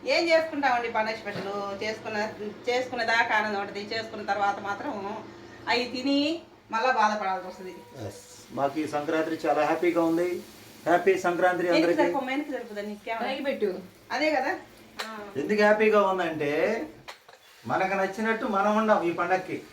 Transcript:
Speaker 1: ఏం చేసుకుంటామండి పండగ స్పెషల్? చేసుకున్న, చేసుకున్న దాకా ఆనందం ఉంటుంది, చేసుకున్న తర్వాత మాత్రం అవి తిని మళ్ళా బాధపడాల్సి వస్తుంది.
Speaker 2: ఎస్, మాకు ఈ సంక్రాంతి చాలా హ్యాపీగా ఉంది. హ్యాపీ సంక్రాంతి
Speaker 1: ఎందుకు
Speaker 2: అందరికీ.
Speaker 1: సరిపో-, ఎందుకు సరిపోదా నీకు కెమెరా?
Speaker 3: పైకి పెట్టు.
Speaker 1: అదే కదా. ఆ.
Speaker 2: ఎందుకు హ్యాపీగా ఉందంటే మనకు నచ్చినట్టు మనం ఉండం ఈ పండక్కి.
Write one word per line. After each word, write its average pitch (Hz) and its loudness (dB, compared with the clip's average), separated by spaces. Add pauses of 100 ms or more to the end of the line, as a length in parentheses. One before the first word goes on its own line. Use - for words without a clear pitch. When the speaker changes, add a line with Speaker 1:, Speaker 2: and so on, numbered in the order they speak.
(140)
Speaker 1:
ఏం 339 2
చేసుకుంటామండి 277 2
పండగ 220 0
స్పెషల్? 202 -8 (260)
చేసుకున్న, 214 -6 (480)
చేసుకున్న 247 -2
దాకా 233 2
ఆనందం 208 0
ఉంటుంది, 202 -8 (100)
చేసుకున్న 220 -8
తర్వాత 202 0
మాత్రం 240 -6 (800)
అవి 247 2 (100)
తిని 277 2 (560)
మళ్ళా 247 2
బాధపడాల్సి 196 2
వస్తుంది. 185 -14 (300)
Speaker 2:
ఎస్, - -10 (380)
మాకు 139 0
ఈ - 0 (100)
సంక్రాంతి 160 0
చాలా 151 4
హ్యాపీగా 165 2
ఉంది. 175 2 (580)
హ్యాపీ 175 4 (120)
సంక్రాంతి 175 2
Speaker 1:
ఎందుకు 175 4
Speaker 2:
అందరికీ. 302 4
Speaker 1:
సరిపో-, 262 0
ఎందుకు 294 -4
సరిపోదా 208 -8
నీకు 208 -12
కెమెరా? 226 -4
Speaker 3:
పైకి 269 -4
పెట్టు. 208 0 (440)
Speaker 1:
అదే 302 2
కదా. 269 0 (520)
ఆ. 220 -10 (320)
Speaker 2:
ఎందుకు 208 2
హ్యాపీగా 208 6 (100)
ఉందంటే 151 -2 (1200)
మనకు 190 2
నచ్చినట్టు 220 -2
మనం 202 4 (100)
ఉండం 214 4 (120)
ఈ - -2
పండక్కి. 175 -2 (120)